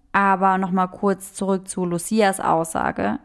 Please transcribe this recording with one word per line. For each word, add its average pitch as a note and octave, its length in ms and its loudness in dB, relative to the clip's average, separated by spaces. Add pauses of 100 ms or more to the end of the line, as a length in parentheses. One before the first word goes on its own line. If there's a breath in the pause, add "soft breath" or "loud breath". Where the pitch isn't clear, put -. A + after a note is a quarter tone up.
(120)
Aber F#3+ 460 2
nochmal F#3 300 0
kurz F#3+ 440 -2
zurück F#3+ 340 -2
zu F3+ 200 -4
Lucias F#3+ 540 0
Aussage. - 840 0